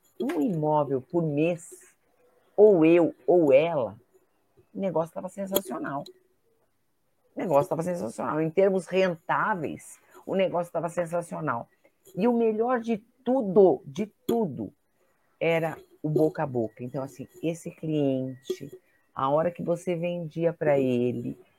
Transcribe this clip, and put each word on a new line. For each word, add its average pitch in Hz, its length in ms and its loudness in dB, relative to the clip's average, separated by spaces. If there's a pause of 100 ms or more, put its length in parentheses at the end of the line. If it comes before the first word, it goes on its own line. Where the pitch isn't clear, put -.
(200)
um 302 220 -4
imóvel 151 600 0
por 170 220 -2
mês, 160 460 -2 (880)
ou 196 300 8
eu, 165 300 6 (100)
ou 170 260 6
ela, 135 460 4 (760)
o 202 60 -10
negócio 170 340 -2
tava 185 160 -10
sensacional. 196 760 -6 (1300)
O - 40 -8
negócio 147 300 0
tava 160 120 -4
sensacional. 175 600 -6
Em 160 80 -2
termos 190 380 0
rentáveis, 170 1120 -4 (260)
o 156 100 -6
negócio 175 360 -2
tava 170 180 -4
sensacional. 165 800 -6 (480)
E 190 120 0
o 240 60 4
melhor 233 460 0
de 226 180 -2 (260)
tudo, 196 600 4
de 160 220 -8 (200)
tudo, 165 440 -2 (680)
era 160 380 -2 (260)
o 151 60 -4
boca 156 340 0
a 147 40 -2
boca. 123 360 -6
Então, 127 180 -8
assim, 135 260 -14 (140)
esse 165 300 -6
cliente, 139 960 -4 (460)
a 135 140 -2
hora 156 220 0
que 170 120 -12
você 170 320 -4
vendia 170 560 -4
pra 151 280 0
ele, 123 600 0 (200)